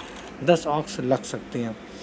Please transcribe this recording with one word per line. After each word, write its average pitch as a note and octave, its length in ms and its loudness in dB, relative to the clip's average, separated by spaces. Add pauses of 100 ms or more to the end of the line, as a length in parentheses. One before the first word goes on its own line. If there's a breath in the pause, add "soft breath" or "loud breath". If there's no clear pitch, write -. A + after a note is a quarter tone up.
(440 loud breath)
दस E3 240 6
aux D3+ 320 0
लग B2+ 240 2
सकती - 360 -6
हैं। A2+ 180 -4 (260 loud breath)